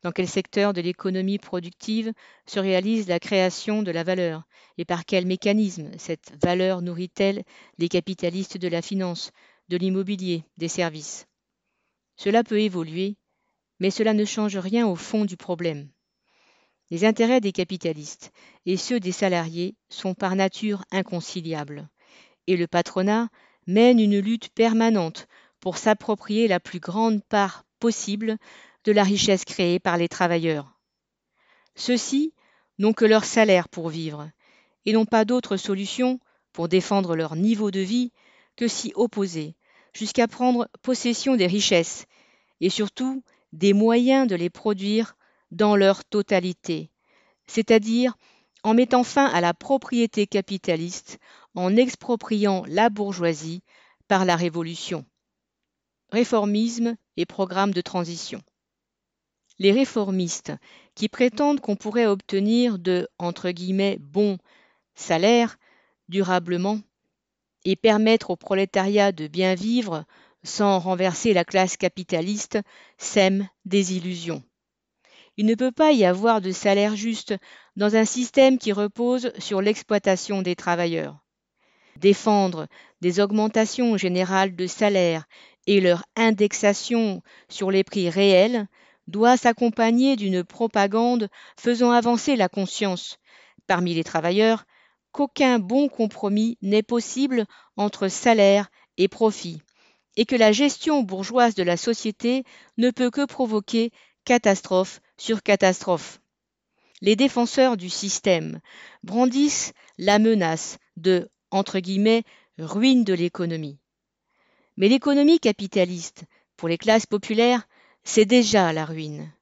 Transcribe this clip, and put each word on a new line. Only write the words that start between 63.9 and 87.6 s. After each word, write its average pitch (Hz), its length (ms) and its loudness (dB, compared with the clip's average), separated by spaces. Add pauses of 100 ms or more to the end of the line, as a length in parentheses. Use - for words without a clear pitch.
bons » 185 360 -2 (580)
salaires 220 600 2 (520)
durablement 180 720 -2 (840)
et 190 100 2
permettre 220 540 2
au 180 60 -2
prolétariat 196 760 0
de 156 160 -8
bien 185 280 0
vivre 202 500 -4 (380)
sans 202 360 0
renverser 185 540 0
la 175 100 2
classe 185 320 0
capitaliste, 185 840 -4 (380)
sèment 196 500 2 (180)
des 185 320 0
illusions. 170 460 -8 (920)
Il 208 100 -2
ne 226 100 4
peut 254 160 -2
pas 311 200 4
y 226 140 6
avoir 202 360 2
de 185 100 -6
salaire 202 440 0
juste 214 400 -6 (400)
dans 208 200 0
un 220 100 6
système 262 520 4
qui 214 140 -4
repose 233 680 -2
sur 196 240 -4
l'exploitation 202 800 0
des 180 140 -2
travailleurs. 165 640 -4 (800)
Défendre 190 720 2 (340)
des 175 180 0
augmentations 214 800 0
générales 185 580 0
de 180 120 -4
salaire 180 600 0 (380)
et 196 160 4
leur 175 240 2 (100)
indexation 214 1040 0 (280)
sur 190 200 -6